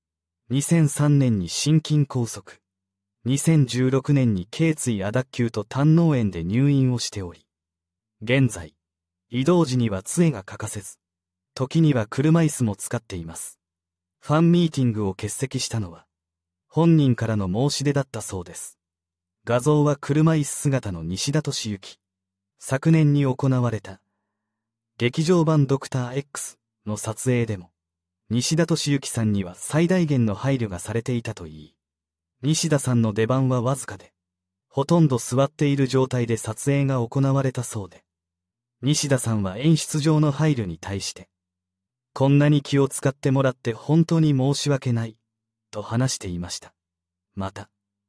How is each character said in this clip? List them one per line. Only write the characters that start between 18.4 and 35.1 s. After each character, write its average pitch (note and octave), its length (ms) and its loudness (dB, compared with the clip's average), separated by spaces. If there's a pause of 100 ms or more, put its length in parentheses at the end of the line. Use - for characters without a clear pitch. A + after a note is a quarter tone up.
う - 40 -14
で F2 100 -18
す。 - 220 -16 (680)
画 A#2+ 160 0
像 D3 240 4
は D3 140 0
車 D#3 360 2
椅 D3+ 120 0
子 - 40 -6
姿 B2+ 440 -2
の E2 100 -10
西 F#2 300 -4
田 D#3 60 0
敏 C#3 320 -4
行。 - 280 -12 (600)
昨 C3+ 320 0
年 D#3 200 6
に C#3+ 140 2
行 C3 100 0
わ B2+ 360 0
れ A2 100 -6
た、 - 180 -18 (1000)
劇 B2 260 0
場 E3+ 200 4
版 D3+ 240 4
ド C3+ 120 0
ク - 100 -14
タ B2 200 -4
ー B2+ 80 -10
X - 420 -10 (260)
の G#2+ 100 -6
撮 - 300 -8
影 A#2+ 200 2
で G#2+ 120 -4
も、 F2 140 -20 (580)
西 A#2+ 260 0
田 E3+ 80 4
敏 D#3 280 0
行 C#3 180 -2
さ A#2 140 -2
ん G#2+ 100 2
に G2 100 -2
は F2 120 -12
最 E3 340 0
大 F#3 160 2
限 C3+ 200 2
の G#2 80 0
配 C3+ 240 -2
慮 A#2 120 -4
が F2+ 100 -8
さ - 140 -8
れ A2+ 100 -4
て B2 120 -4
い A#2 80 -4
た A2+ 100 -10
と F2 120 -14
い D#2 100 -16
い、 D#2 180 -20 (720)
西 D#3 260 0
田 D3 80 4
さ C3 160 -2
ん A#2 80 4
の A2 120 2
出 A2 120 0
番 B2+ 240 0
は B2+ 140 0
わ C3 120 -2
ず - 120 -10
か F#2 100 -14
で、 - 160 -20 (560)
ほ C#3 160 -2
と E3+ 140 4
ん D#3+ 80 6
ど C3 100 0